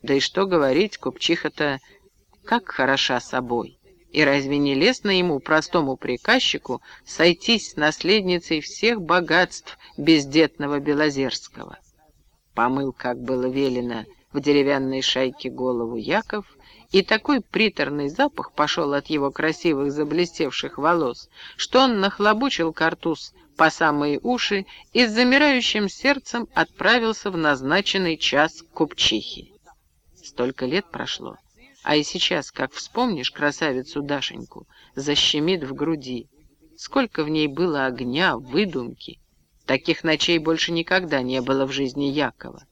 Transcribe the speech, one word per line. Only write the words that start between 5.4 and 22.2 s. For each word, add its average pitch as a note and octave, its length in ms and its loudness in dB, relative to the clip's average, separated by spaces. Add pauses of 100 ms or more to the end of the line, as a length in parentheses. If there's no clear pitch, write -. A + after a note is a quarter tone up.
приказчику, - 880 -2 (240)
сойтись F3+ 640 2
с - 60 -12
наследницей E3+ 840 0
всех A3 400 -2
богатств E3+ 760 0 (180)
бездетного D3 840 2
Белозерского? C#3+ 960 -2 (760)
Помыл, C3 400 0
как B2 280 -6
было B2+ 280 -2
велено, B2 580 -2 (260)
в C#3+ 80 -4
деревянной C#3 600 2
шайке C3 480 -2
голову A#2+ 460 -2
Яков, G3 500 -4 (460)
и G3 120 6
такой A3 380 2
приторный D3 680 0
запах C4+ 440 -2
пошёл D3 420 0
от C#3+ 120 -2
его C#3 240 0
красивых D3 640 0
заблестевших D3+ 840 -2
волос, D3 520 0 (280)
что - 220 2
он B3+ 220 4
нахлобучил G3+ 720 2